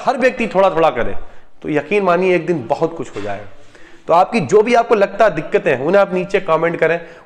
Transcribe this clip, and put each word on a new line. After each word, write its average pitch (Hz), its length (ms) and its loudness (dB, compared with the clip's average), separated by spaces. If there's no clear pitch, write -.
हर 262 120 0
व्यक्ति 233 300 0
थोड़ा 190 220 4
थोड़ा 160 200 2
करे 113 260 0
तो 156 80 -8
यकीन 156 340 0
मानिए 180 320 2
एक 160 100 -2
दिन 156 220 -4
बहुत 156 300 -2
कुछ - 180 -10
हो 107 60 -6
जाएगा। 101 240 -8
तो 156 60 2
आपकी 185 260 2
जो 185 220 4
भी 233 140 2
आपको 233 200 2
लगता 196 300 2
है 202 100 0
दिक्कतें 165 400 -2
हैं, 127 100 -4
उन्हें 196 160 4
आप 185 120 0
नीचे 185 260 -2
comment 165 400 0
करें, 165 220 0